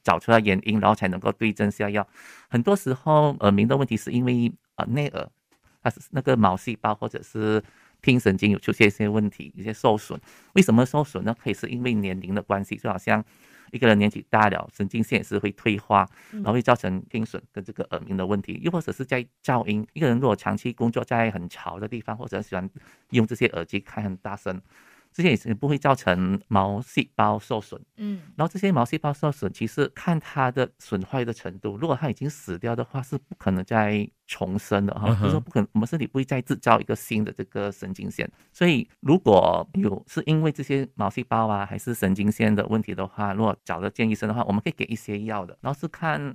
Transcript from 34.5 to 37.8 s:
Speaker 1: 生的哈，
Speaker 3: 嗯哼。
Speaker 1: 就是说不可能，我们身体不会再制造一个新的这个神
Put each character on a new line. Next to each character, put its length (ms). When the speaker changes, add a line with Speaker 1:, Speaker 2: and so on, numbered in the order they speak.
Speaker 1:
生 280
的 80
哈， 160
Speaker 3:
嗯 60
哼。 40
Speaker 1:
就 60
是 60
说 60
不 120
可 100
能， 120
我 60
们 80
身 120
体 80
不 100
会 80
再 160
制 160
造 240
一 40
个 120
新 260
的 80
这 140
个 260
神 220